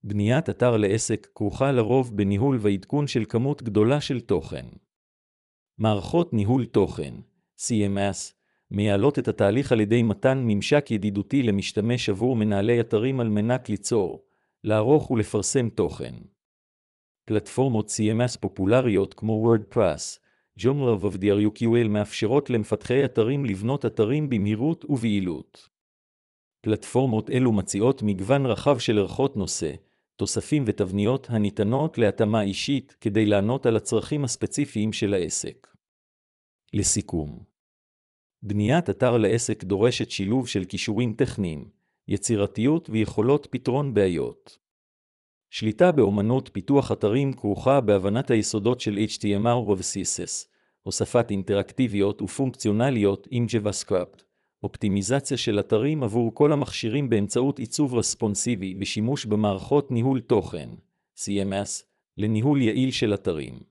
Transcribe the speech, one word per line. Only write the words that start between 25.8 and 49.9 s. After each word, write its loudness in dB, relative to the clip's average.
פלטפורמות 0
אלו 2
מציעות 0
מגוון 0
רחב 2
של 2
ערכות 0
נושא, -4
תוספים -2
ותבניות 0
הניתנות 0
להתאמה 2
אישית -4
כדי 2
לענות 2
על 4
הצרכים -2
הספציפיים -4
של 0
העסק. -6
לסיכום, -4
בניית 0
אתר 2
לעסק 0
דורשת 0
שילוב -2
של -4
כישורים -4
טכניים, -4
יצירתיות 0
ויכולות 0
פתרון -4
בעיות. -2
שליטה 2
באמנות 2
פיתוח 2
אתרים 0
כרוכה 0
בהבנת 2
היסודות 0
של -4
אייץ' -2
טי 0
אם 0
אר 0
וסי -2